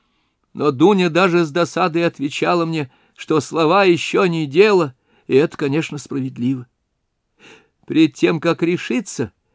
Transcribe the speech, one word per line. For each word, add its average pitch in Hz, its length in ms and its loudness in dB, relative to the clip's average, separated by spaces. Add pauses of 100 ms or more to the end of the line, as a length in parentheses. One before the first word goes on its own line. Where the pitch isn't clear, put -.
(540)
Но 143 180 0
Дуня 180 380 2
даже 170 360 2
с 143 60 -8
досадой 170 540 -2
отвечала 165 600 -2
мне, 160 260 -4 (260)
что 156 240 0
слова 165 420 2
ещё 185 440 2
не 165 180 -2
дело, 170 500 2 (300)
и - 100 0
это, 156 220 2
конечно, 147 400 -2
справедливо. 131 720 -6 (1160)
Пред 156 280 2
тем, 170 260 0
как 165 240 -2
решиться, 175 720 -4 (220)